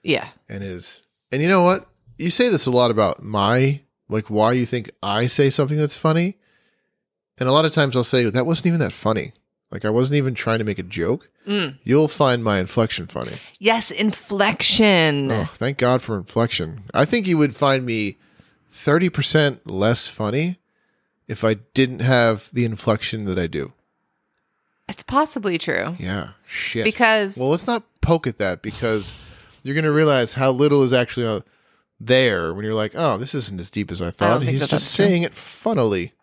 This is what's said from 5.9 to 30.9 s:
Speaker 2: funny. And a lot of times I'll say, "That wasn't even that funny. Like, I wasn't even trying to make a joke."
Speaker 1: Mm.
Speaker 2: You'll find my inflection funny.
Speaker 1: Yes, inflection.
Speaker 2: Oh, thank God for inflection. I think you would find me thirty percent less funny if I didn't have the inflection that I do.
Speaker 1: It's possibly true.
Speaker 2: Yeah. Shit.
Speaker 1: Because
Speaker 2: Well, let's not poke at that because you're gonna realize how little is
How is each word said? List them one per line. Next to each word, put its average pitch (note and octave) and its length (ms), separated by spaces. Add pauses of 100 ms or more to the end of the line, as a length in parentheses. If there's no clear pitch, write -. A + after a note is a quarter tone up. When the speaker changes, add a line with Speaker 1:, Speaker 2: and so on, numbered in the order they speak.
Speaker 2:
funny. E3+ 400 (1000)
And B2+ 100
a C3 60
lot D#3 100
of D#3 80
times C#3 240
I'll B2 80
say, B2 260
"That B2 160
wasn't E3 200
even E3+ 160
that B2 100
funny. G#2+ 400 (400)
Like, - 140
I G#2+ 40
wasn't B2+ 280
even C3 180
trying A2+ 240
to G#2+ 60
make G#2 120
a F#2 60
joke." F2+ 460 (180)
Speaker 1:
Mm. F3 360
Speaker 2:
You'll D3 260
find B2 340
my G#2 160
inflection F#2 480
funny. - 300 (220)
Speaker 1:
Yes, A3 300
inflection. F#3+ 1400
Speaker 2:
Oh, G#2 140
thank C3 320
God B2 240
for A2 160
inflection. G2 680 (100)
I C3+ 120
think A3+ 200
you F3 120
would C#3+ 180
find C3+ 300
me A2 320 (560)
thirty E3+ 360
percent D3 560
less G#2 440
funny C#3+ 500 (680)
if A2 180
I A2 80 (200)
didn't B2+ 280
have A#2 520
the A#2+ 120
inflection A2 580
that F#2 160
I F2 80
do. D2+ 240 (1160)
Speaker 1:
It's - 140
possibly A#3+ 540
true. D#3+ 400
Speaker 2:
Yeah. F#2 340 (140)
Shit. - 380
Speaker 1:
Because A3 540
Speaker 2:
Well, B2+ 120
let's E3+ 180
not A#3 160 (180)
poke E3 260
at A2 120
that F#2 220
because G#2+ 540 (480)
you're C#3 120
gonna D#3 160
realize D3 420
how C3+ 180
little C#3 320
is B2+ 100